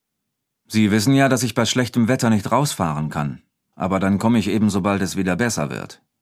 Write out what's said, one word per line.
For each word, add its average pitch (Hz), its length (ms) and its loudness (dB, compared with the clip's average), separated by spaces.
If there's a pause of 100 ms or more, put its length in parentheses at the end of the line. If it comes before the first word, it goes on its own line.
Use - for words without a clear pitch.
(680)
„Sie 107 240 2
wissen 110 240 2
ja, 135 140 4
dass 127 140 2
ich 117 120 -4
bei 117 100 2
schlechtem 120 420 0
Wetter 123 240 0
nicht 107 220 0
rausfahren 85 560 -2
kann, 73 340 -6 (320)
aber 92 240 -2
dann 95 200 0
komme 113 200 2
ich 101 100 0
eben, 104 220 2
sobald 98 320 0
es 87 140 -4
wieder 90 200 0
besser 85 340 -2
wird. 50 320 -12 (180)